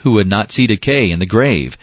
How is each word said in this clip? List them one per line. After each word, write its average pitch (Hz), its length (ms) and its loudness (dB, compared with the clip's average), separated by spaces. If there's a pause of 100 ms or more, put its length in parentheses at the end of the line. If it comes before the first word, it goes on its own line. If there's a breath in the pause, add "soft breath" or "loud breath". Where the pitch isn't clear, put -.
who 127 100 2
would 101 140 2
not - 260 -2
see 123 140 2
decay 110 440 0
in 85 80 -4
the 95 60 -2
grave, 95 580 0